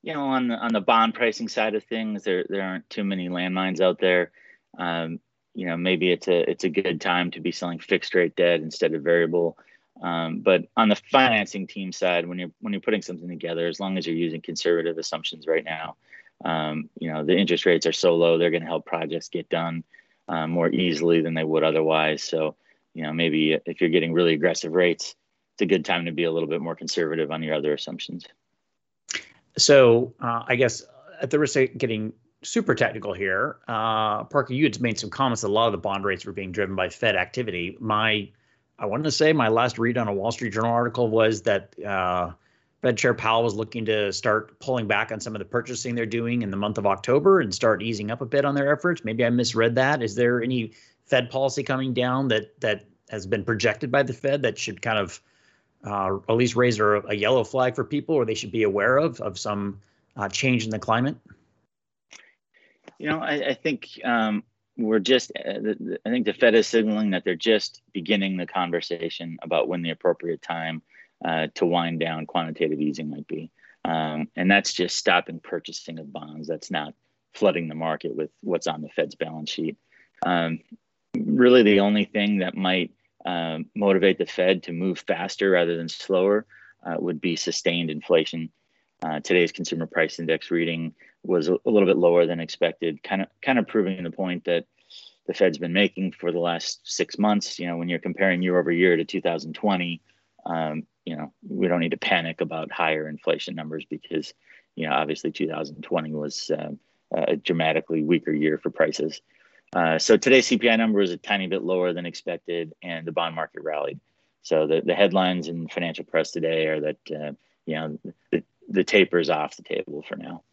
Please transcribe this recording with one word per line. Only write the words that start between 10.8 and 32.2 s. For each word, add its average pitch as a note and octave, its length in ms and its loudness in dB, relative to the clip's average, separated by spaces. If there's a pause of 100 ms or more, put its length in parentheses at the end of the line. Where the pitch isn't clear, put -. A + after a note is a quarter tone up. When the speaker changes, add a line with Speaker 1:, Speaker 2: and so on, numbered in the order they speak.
Speaker 1:
the G2+ 100 2 (100)
financing G#2+ 560 2
team F#2+ 260 -10
side, F2 340 0
when F2+ 120 -8
you're, F2 120 -8 (100)
when G#2 140 -6
you're F#2+ 80 -6
putting G#2+ 180 0
something F2 280 -10
together, E2+ 380 -4
as E2 140 -4
long F#2+ 160 -4
as E2 100 -4
you're E2 80 -2
using E2 280 -2
conservative E2+ 560 0
assumptions D#2 480 -8
right D#2+ 180 0
now, D#2+ 320 -8 (480)
um, D#2 460 -2 (100)
you E2 100 -4
know, D#2 140 -4
the F2 120 4
interest F2 280 2
rates E2+ 220 4
are D#2+ 60 2
so E2+ 220 4
low, E2 220 4
they're E2+ 140 4
gonna E2 160 -2
help D#2+ 180 -4
projects E2 460 -6
get E2 180 -8
done, E2 340 -2 (460)
uh, E2 180 -4
more E2 220 2
easily E2 540 2
than D#2+ 120 -2
they D#2+ 100 -2
would D#2 200 2
otherwise. D#2 580 2
So, D#2 320 -4 (380)
you D#2+ 100 -10
know, D#2 120 -6
maybe D#2 500 2
if E2 160 -8
you're E2+ 100 2
getting E2 220 2
really E2+ 220 4
aggressive E2 380 0
rates, F2 440 0 (380)
it's - 80 -2
a G2 40 2
good F2 200 2
time F2 180 -2
to E2 80 -6
be E2+ 120 -2
a E2 60 2
little D#2+ 200 -2
bit E2 100 -2
more E2 160 -6
conservative D#2+ 540 -4
on D#2+ 120 -6
your D2+ 120 -2
other D2 180 0
assumptions. - 540 -8 (1300)
Speaker 2:
So, B2 640 8
uh, A#2 260 -2
I B2+ 100 2
guess A#2+ 280 0 (380)
at C3+ 80 -6
the D3+ 80 2
risk D3 180 0
of C3 220 2
getting A2+ 340 -4 (300)